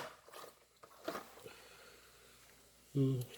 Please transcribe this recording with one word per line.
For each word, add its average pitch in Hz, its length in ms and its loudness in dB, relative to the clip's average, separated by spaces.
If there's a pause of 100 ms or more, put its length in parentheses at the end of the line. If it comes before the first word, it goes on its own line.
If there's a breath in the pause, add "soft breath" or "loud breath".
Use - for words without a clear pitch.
(3000)
음, 135 260 8 (160)